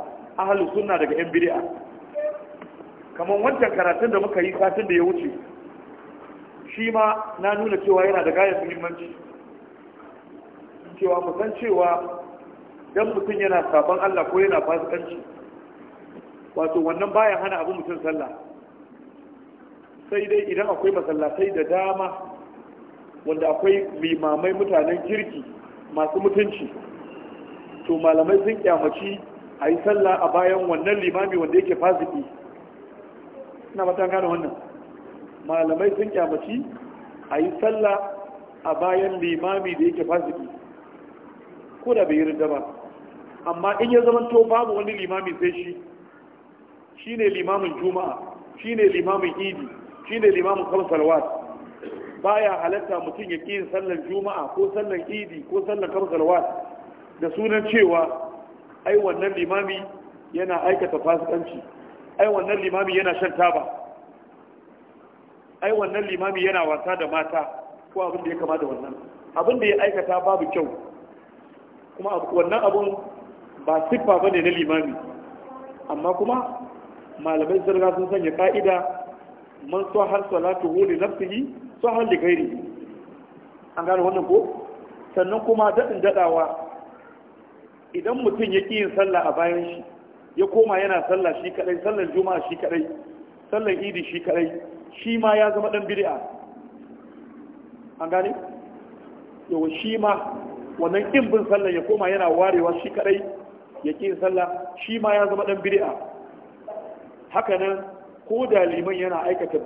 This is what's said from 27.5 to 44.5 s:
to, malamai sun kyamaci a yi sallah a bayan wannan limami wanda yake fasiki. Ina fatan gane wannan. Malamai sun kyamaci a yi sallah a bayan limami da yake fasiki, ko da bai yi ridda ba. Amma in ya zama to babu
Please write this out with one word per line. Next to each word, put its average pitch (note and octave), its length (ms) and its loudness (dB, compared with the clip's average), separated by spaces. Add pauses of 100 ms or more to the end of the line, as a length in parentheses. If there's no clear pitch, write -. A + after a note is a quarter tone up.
to, E3 120 0
malamai D#3+ 460 6
sun G#3+ 180 0
kyamaci F#3+ 580 0 (400)
a D3 100 2
yi F3 140 2
sallah G3 380 4
a E3+ 100 4
bayan F#3 340 4
wannan F3 340 0
limami F#3 360 0
wanda E3 220 2
yake - 180 4
fasiki. C4+ 480 0 (1500)
Ina F#3+ 100 -4
fatan F#3 260 2
gane F#3 160 0
wannan. E3 280 -2 (920)
Malamai D#3+ 500 2
sun G#3+ 140 -2
kyamaci E3+ 540 -2 (640)
a C#3+ 100 -2
yi F3 200 0
sallah G#3+ 560 0 (480)
a D#3+ 100 -2
bayan F#3 460 0
limami F3 560 -2
da D#3 80 2
yake E3+ 200 0
fasiki, E3 440 -2 (1400)
ko B3 100 2
da G3+ 100 4
bai D#3 120 2
yi D#3+ 80 4
ridda D#3 240 0
ba. C#3+ 160 -2 (800)
Amma F3 340 -2
in A#3 100 2
ya A#3+ 140 8
zama A#3 260 4
to A#3 140 8
babu A3+ 280 4